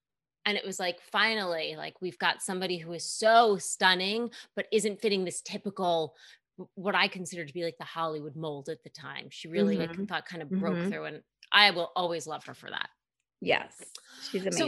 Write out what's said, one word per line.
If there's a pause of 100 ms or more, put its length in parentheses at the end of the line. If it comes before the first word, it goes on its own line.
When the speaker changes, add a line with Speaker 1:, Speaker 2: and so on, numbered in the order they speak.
(440)
Speaker 1:
and
it
was
like,
"Finally,
like,
we've
got
somebody
who
is
so
stunning, (240)
but
isn't
fitting
this
typical, (420)
w-,
what
I
consider
to
be,
like,
the
Hollywood
mold
at
the
time."
She
really,
Speaker 2:
Mm-hmm.
Speaker 1:
like,
thought
kind
of
broke
Speaker 2:
Mm-hmm.
Speaker 1:
through,
and (280)
I
will
always
love
her
for
that. (500)
Speaker 2:
Yes. (560)
She's
amazing. (160)